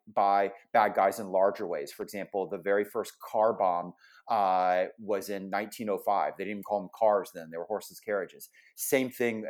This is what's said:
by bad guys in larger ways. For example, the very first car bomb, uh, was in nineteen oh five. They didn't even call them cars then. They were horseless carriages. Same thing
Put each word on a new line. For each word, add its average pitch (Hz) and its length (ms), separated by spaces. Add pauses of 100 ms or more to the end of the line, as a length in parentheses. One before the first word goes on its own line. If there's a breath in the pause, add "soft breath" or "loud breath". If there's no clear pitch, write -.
(160)
by 101 380 (180)
bad 107 220
guys 98 260
in 104 80
larger 95 400
ways. 76 240
For - 120
example, 95 440
the 98 120
very 101 260
first 104 340
car 110 320
bomb, 90 420 (360 soft breath)
uh, 92 560 (120)
was 101 300
in 98 220
nineteen 104 400
oh 98 80
five. 87 400
They 95 80
didn't 104 140
even 98 40
call 104 160
them 95 160
cars 104 400
then. 82 160
They 82 60
were 85 80
horseless 95 340
carriages. 90 480 (300 soft breath)
Same 131 320
thing 117 400